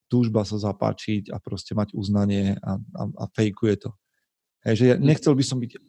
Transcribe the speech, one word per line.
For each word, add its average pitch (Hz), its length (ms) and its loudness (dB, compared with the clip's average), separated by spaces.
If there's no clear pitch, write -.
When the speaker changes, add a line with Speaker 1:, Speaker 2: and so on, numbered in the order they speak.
Speaker 1:
túžba 113 400 2
sa 104 160 -6
zapáčiť 104 720 -4
a 92 80 -10
proste - 320 -10
mať 104 240 -2
uznanie 101 640 0
a, 98 160 -6
a, - 260 -10
a - 160 -8
fejkuje 107 480 0
to. - 160 -12
Hej, 113 160 0
že 117 100 4
ja 123 80 8
Speaker 2:
Mhm. 113 140 0
Speaker 1:
nechcel 151 240 4
by 131 120 4
som 131 120 -4
byť 123 140 -6